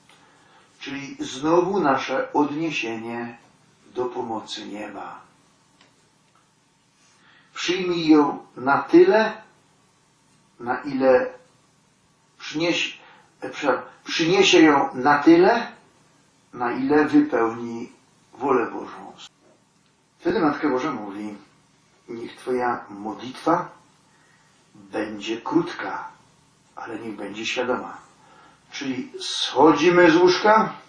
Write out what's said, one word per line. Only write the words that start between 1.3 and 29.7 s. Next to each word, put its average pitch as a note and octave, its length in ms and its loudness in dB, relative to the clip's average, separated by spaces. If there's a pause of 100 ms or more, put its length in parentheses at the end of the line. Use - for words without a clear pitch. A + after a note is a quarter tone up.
nasze C3 540 -2
odniesienie A#2+ 1040 -4 (580)
do B2 100 -4
pomocy A2+ 600 -10
nieba. G#2 540 -14 (2250)
Przyjmij F3 540 -4
ją D3+ 320 4 (180)
na C3+ 240 0
tyle, G#3+ 520 6 (1300)
na A#2+ 220 -6
ile C3 480 2 (1080)
przynieś-, - 600 -4 (420)
e, - 80 -10
przepraszam, C3 340 -2 (200)
przyniesie F#3 560 4
ją D3 340 6
na C#3+ 260 2
tyle, F#3+ 480 6 (840)
na A#2+ 180 -4
ile C#3 340 2
wypełni A#2+ 840 0 (420)
wolę A#2+ 380 -2
Bożą. - 420 -14 (1040)
Wtedy F3 200 -2
Matka D3 300 0
Boża C3 220 -4
mówi: G#2+ 460 -12 (720)
"Niech A#2+ 260 -14
Twoja B2 540 -4
modlitwa A#2+ 800 -6 (1040)
będzie G#2+ 680 -8
krótka, - 640 -4 (680)
ale A2 240 -12
niech A2+ 160 -12
będzie G2+ 300 -12
świadoma". A#2+ 520 -6 (760)
Czyli B2+ 480 -8
schodzimy D#3+ 920 4